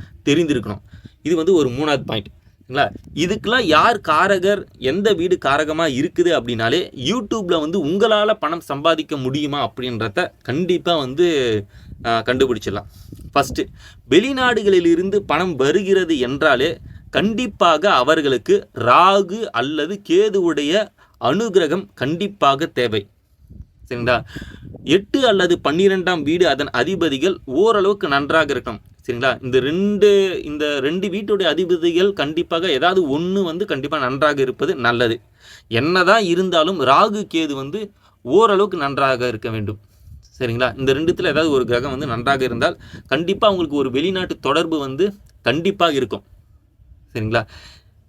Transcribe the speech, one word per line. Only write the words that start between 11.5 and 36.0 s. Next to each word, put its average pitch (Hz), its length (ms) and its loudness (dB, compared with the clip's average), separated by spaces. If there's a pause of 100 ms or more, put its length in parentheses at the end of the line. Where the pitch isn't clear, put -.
ஆ, 117 180 0
கண்டுபிடிச்சிடலாம். 117 640 -2 (460)
ஃபர்ஸ்ட், 135 300 -2 (480)
வெளிநாடுகளிலிருந்து 202 1080 2
பணம் 160 400 -2
வருகிறது 170 640 2
என்றாலே, 139 600 0 (300)
கண்டிப்பாக 190 840 0
அவர்களுக்கு 147 840 2
ராகு 180 680 4
அல்லது 151 680 -4
கேதுவுடைய 180 800 2 (340)
அனுகிரகம் 175 760 0
கண்டிப்பாக 156 720 0
தேவை. 110 420 -2 (800)
சரிங்களா? 120 360 -2 (600)
எட்டு 196 420 0
அல்லது 180 380 2
பன்னிரெண்டாம் 180 580 0
வீடு, 170 260 2
அதன் 139 180 -2
அதிபதிகள் 165 800 0
ஓரளவுக்கு 202 640 2
நன்றாக 143 460 0
இருக்கணும். 117 260 -8 (260)
சரிங்களா? 127 380 -4
இந்த 127 160 2
ரெண்டு, 196 840 2
இந்த 147 360 -4
ரெண்டு 175 280 -2
வீட்டுடைய 202 340 -2
அதிபதிகள் 175 720 0
கண்டிப்பாக 165 580 -2
ஏதாவது 151 480 2
ஒண்ணு 190 260 -2
வந்து 175 220 -4
கண்டிப்பா 147 320 -4
நன்றாக 139 420 0
இருப்பது 135 340 -2
நல்லது. 120 460 0 (480)
என்னதான் 175 540 2